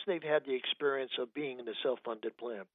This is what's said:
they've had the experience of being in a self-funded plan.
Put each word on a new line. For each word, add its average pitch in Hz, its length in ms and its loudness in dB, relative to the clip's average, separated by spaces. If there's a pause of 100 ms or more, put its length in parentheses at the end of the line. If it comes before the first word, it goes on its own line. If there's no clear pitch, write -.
they've 170 180 0
had 151 220 4
the 135 100 0
experience 135 640 0
of 123 160 -2
being 135 260 -4
in 117 80 -8
a 107 140 -2
self-funded 117 560 0
plan. 113 260 -6 (120)